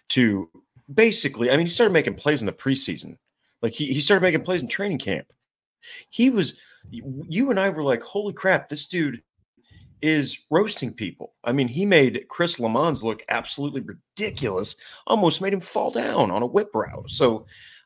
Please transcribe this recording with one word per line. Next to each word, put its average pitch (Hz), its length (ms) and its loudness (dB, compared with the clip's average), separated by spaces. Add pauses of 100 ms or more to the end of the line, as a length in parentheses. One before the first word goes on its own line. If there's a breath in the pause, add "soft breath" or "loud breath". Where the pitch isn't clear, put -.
to 107 400 2 (440)
basically, 139 560 2
I 135 80 4
mean, 170 80 2
he 170 60 -4
started 214 200 4
making 143 220 2
plays 147 280 0
in 110 40 -4
the 95 80 -4
preseason. 95 640 -2 (440)
Like, 117 120 -2
he, 147 140 -6
he 135 120 -2
started 190 220 4
making 160 220 2
plays 180 180 -2
in 113 80 -6
training 196 300 -4
camp. - 340 -6 (760 loud breath)
He 247 200 4
was, 196 300 0 (320 loud breath)
y-, 117 100 -14 (260)
you 226 220 0
and 196 100 2
I 196 100 2
were 156 140 -4
like, 127 180 2
"Holy 208 320 -6
crap, 180 360 0
this 147 160 -4
dude 147 360 -4 (800 soft breath)
is 151 500 0
roasting 170 420 0
people." - 400 -10 (100)
I 120 80 -2
mean, 131 160 2
he 147 180 -2
made 139 440 4
Chris 170 300 -2
Lamons 120 440 0
look 110 260 -4
absolutely 139 520 -4
ridiculous, 107 920 -6 (300 loud breath)
almost 190 340 2
made 196 140 -2
him 190 60 0
fall 208 320 -4
down 233 380 0
on 98 120 0
a 123 60 0
whip 208 260 0
route. - 360 -4
So, 113 360 2 (400 loud breath)